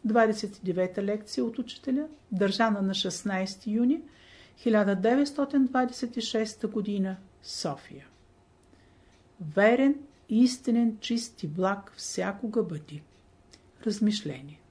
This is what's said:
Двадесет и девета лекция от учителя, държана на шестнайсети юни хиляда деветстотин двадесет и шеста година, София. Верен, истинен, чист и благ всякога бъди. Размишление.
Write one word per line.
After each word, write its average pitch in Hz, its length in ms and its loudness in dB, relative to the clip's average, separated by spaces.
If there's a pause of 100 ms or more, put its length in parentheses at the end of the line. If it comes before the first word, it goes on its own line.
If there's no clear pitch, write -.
Двадесет 214 520 2
и - 60 -18
девета 185 400 -2
лекция 214 420 -4
от 226 140 -6
учителя, 269 480 -4 (240)
държана 202 500 2
на 190 120 0
шестнайсети 190 800 -4
юни 247 300 2 (560)
хиляда 208 380 2
деветстотин 277 720 2
двадесет 254 520 -2
и 226 40 -4
шеста 214 460 -4
година, 190 500 -2 (260)
София. - 640 -8 (1500)
Верен, 254 400 6 (340)
истинен, 233 720 4
чист - 440 -4
и 165 40 -6
благ 190 480 -2
всякога 202 680 -4
бъди. 156 400 -10 (840)
Размишление. 151 840 -2